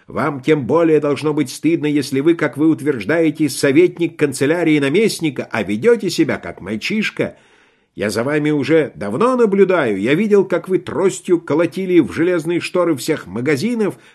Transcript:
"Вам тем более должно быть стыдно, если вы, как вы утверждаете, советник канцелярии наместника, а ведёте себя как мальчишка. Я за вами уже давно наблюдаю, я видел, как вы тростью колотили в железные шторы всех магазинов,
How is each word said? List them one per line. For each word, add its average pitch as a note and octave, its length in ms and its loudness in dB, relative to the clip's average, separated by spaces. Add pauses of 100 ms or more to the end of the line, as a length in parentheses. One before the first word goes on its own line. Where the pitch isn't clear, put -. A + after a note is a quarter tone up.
"Вам C3+ 360 -6
тем D3+ 260 0
более D#3 320 4
должно C#3+ 340 -2
быть C#3+ 160 -2
стыдно, D3+ 360 -2
если C#3 340 0
вы, D#3+ 140 4
как D#3 240 -2
вы D#3 100 2
утверждаете, D3 800 0
советник E3 720 0
канцелярии D3+ 600 0
наместника, C#3+ 680 0
а A2 140 -4
ведёте F3+ 460 0
себя C3+ 300 0
как - 200 -12
мальчишка. A2 800 -6 (580)
Я G2+ 140 -2
за A2+ 160 -4
вами D3+ 260 -2
уже D3 440 2
давно G#3+ 420 0
наблюдаю, F#3 640 2
я B2 120 2
видел, G3+ 300 2
как F3 240 -2
вы F#3 100 -2
тростью F3+ 600 -2
колотили F3 600 0
в A2+ 120 0
железные E3+ 480 -2
шторы E3+ 380 0
всех C#3+ 280 -4
магазинов, D#3 720 -2 (180)